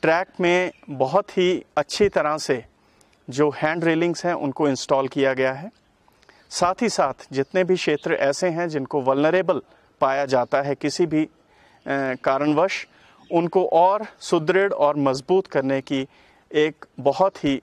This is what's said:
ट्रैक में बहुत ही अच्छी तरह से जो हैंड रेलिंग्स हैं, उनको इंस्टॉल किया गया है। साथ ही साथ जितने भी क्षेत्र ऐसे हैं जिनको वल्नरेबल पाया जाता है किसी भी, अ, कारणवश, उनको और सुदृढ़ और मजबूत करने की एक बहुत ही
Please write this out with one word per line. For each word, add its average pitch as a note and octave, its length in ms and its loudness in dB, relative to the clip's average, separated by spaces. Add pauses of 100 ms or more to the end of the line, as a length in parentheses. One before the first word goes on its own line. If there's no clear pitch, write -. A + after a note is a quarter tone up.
ट्रैक E3+ 260 2 (120)
में F3+ 320 2 (180)
बहुत C#3 480 -2
ही F3+ 280 0 (120)
अच्छी G3 320 0
तरह D3+ 280 -2
से C3 280 -4 (640)
जो C#3 200 2
हैंड D#3 340 -4
रेलिंग्स E3+ 420 0
हैं, F3 80 0
उनको C#3+ 360 -2
इंस्टॉल C3+ 380 0
किया C3+ 260 0
गया C3 200 0
है। D#3 180 -12 (800)
साथ F#3 320 0
ही A3+ 80 2
साथ D3 420 -2
जितने C#3 320 0
भी F#3 120 2
क्षेत्र E3 380 -2
ऐसे C#3+ 360 0
हैं E3+ 200 -4
जिनको D3 320 -4
वल्नरेबल D#3 600 2 (400)
पाया C#3 240 0
जाता C3+ 360 0
है C#3 140 -2
किसी D3+ 300 -2
भी, D#3 200 0
अ, - 40 -20 (960)
कारणवश, D3+ 640 0 (440)
उनको F3 340 2
और F#3+ 400 2 (140)
सुदृढ़ F3+ 540 0
और D3 220 2
मजबूत C#3+ 520 0
करने C3+ 340 0
की C3+ 260 -4 (460)
एक D3+ 320 0 (140)
बहुत C#3+ 460 0
ही C3+ 180 0